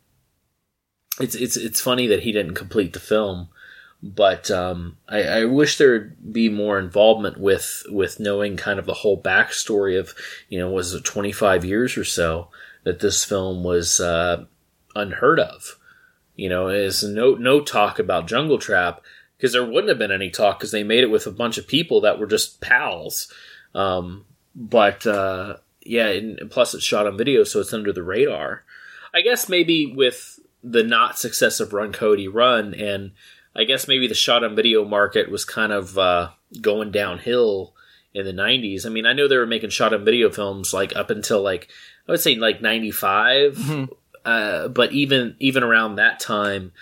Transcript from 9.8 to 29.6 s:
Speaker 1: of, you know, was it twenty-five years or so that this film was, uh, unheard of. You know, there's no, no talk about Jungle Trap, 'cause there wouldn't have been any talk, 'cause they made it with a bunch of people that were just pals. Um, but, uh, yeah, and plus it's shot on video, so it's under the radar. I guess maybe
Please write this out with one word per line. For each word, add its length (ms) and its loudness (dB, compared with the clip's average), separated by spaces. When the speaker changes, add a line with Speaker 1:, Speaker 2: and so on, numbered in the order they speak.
Speaker 1:
of, 160 -6
you 100 -6
know, 100 -4
was 240 -4
it 120 -6
twenty-five 580 0
years 320 0
or 80 -4
so 460 -2
that 160 -2
this 240 0
film 400 -4
was, 380 0
uh, 420 0
unheard 440 2
of. 400 -4
You 140 -4
know, 180 0
there's 360 0
no, 320 2
no 260 4
talk 360 0
about 300 0
Jungle 300 0
Trap, 440 -2
'cause 140 2
there 100 4
wouldn't 260 0
have 100 2
been 120 0
any 180 -2
talk, 300 2
'cause 120 -8
they 120 -2
made 200 4
it 80 4
with 160 2
a 40 -8
bunch 260 -4
of 100 -12
people 340 2
that 180 2
were 80 -4
just 320 -2
pals. 720 -2
Um, 520 -4
but, 540 2
uh, 500 -2
yeah, 220 0
and 420 -4
plus 240 0
it's 100 -8
shot 240 0
on 100 -6
video, 260 4
so 160 -2
it's 140 -4
under 180 -4
the 120 -6
radar. 600 -2
I 80 4
guess 280 0
maybe 360 2